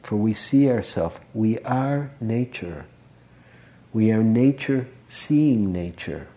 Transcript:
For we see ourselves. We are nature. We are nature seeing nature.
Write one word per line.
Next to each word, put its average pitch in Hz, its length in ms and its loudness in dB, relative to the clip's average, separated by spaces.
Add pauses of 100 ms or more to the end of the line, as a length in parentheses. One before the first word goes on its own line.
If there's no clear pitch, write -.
For 107 140 -4
we 107 160 2
see 139 380 4
ourselves. 98 480 -2 (160)
We 110 260 0
are 139 600 -2
nature. 110 680 -6 (1040)
We 110 200 4
are 110 100 2
nature 127 640 2 (220)
seeing 131 640 2
nature. 85 640 -8